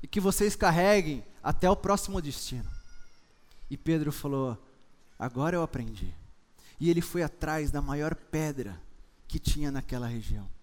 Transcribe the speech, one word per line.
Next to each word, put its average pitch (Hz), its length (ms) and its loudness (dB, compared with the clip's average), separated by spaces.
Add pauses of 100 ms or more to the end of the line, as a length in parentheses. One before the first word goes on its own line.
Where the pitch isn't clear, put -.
E - 40 -10
que - 140 0
vocês 196 360 2
carreguem 175 640 4 (200)
até 165 260 4
o 202 80 8
próximo 190 460 0
destino." 135 480 -6 (960)
E 139 80 -6
Pedro 151 340 0
falou: 135 460 -2 (640)
"Agora 143 360 -2
eu 170 80 0
aprendi." 110 520 -4 (680)
E 160 80 4
ele 170 140 6
foi 175 200 -2
atrás 151 480 -2
da 143 120 0
maior 147 320 0
pedra 131 680 -4 (480)
que - 100 -2
tinha 147 320 2
naquela 127 360 -2
região. 107 420 -2 (140)